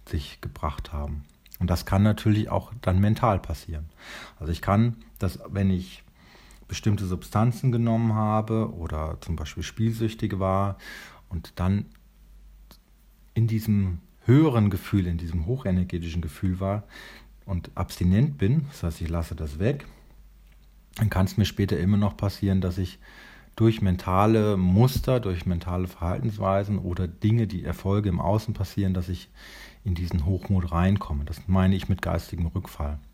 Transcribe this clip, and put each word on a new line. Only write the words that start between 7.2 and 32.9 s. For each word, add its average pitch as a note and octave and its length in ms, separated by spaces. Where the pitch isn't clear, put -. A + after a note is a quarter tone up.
genommen A2+ 420
habe A2 600
oder D#2+ 480
zum E2 140
Beispiel D2+ 280
spielsüchtig A2 760
war F#2+ 380
und E2 260
dann F#2+ 300
in A2+ 140
diesem G2+ 520
höheren A#2+ 440
Gefühl, F#2+ 380
in E2+ 100
diesem E2 280
hochenergetischen F2+ 760
Gefühl F2+ 380
war G2 240
und F2+ 300
abstinent F#2+ 600
bin, C#3 320
das - 140
heißt, E2 180
ich D#2+ 80
lasse E2 260
das D2+ 240
weg, B2 260
dann G#2+ 140
kann's F#2 280
mir G2+ 80
später F#2+ 320
immer F#2+ 200
noch G2+ 180
passieren, G2 460
dass F2+ 160
ich F#2 220
durch A2 260
mentale G2+ 760
Muster, A2+ 600
durch F#2 260
mentale F2+ 420
Verhaltensweisen G2+ 920
oder F2+ 280
Dinge, A2 400
die F2 160
Erfolge G2+ 460
im E2+ 100
Außen G#2+ 340
passieren, F#2+ 400
dass F2+ 160
ich F2+ 200
in F2+ 120
diesen E2+ 300
Hochmut F#2 460
reinkomme. E2+ 540
Das - 220
meine F#2+ 280
ich - 140
mit F#2+ 120
geistigem E2+ 460
Rückfall. D2 520